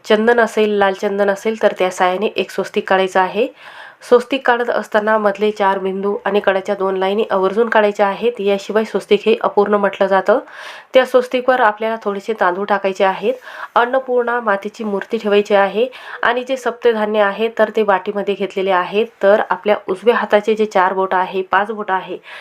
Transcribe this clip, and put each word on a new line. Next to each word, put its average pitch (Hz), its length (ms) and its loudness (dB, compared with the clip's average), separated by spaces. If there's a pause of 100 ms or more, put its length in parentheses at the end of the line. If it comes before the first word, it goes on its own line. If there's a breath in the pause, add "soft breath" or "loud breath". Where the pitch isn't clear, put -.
चंदन 226 360 4
असेल, 214 300 0
लाल 196 240 0
चंदन 202 360 -2
असेल 220 340 -4
तर 202 160 2
त्या 185 120 0
साहाय्याने 185 340 0
एक 196 260 -4
स्वस्तिक 202 380 -4
काढायचं 190 300 2
आहे. 185 280 0 (540 loud breath)
स्वस्तिक 247 460 2
काढत 240 220 2
असताना 214 480 0
मधले 208 340 0
चार 196 280 0
बिंदू 196 460 -4
आणि 196 140 0
कड्याच्या 196 360 0
दोन 190 220 -2
लाईनी 196 340 0
आवर्जून 196 380 2
काढायच्या 208 380 2
आहेत. 196 320 -2
याशिवाय 202 440 0
स्वस्तिक 202 420 0
हे 220 160 2
अपूर्ण 202 320 0
म्हटलं 202 340 0
जातं. 196 320 2 (540 loud breath)
त्या 254 120 6
स्वस्तिकवर 254 560 0
आपल्याला 220 420 0
थोडेसे 202 300 -4
तांदूळ 196 320 -2
टाकायचे 196 380 -2
आहेत. 190 300 0 (420 loud breath)
अन्नपूर्णा 247 640 0
मातेची 208 440 -4
मूर्ती 202 340 -4
ठेवायची 208 380 2
आहे 196 320 2 (360 loud breath)
आणि 247 200 0
जे 262 140 -4
सप्तधान्य 220 640 0
आहे 202 280 0 (100)
तर 220 160 2
ते 220 60 2
वाटीमध्ये 196 520 0
घेतलेले 190 380 -2
आहे. 180 340 0 (180)
तर 202 260 6
आपल्या 208 260 0 (140)
उजव्या 202 260 0
हाताचे 214 400 0
जे 214 100 0
चार 190 280 2
बोटं 190 240 0
आहे, 185 240 -2
पाच 196 300 -2
बोटं 208 220 -6
आहे, 180 240 -6 (240 loud breath)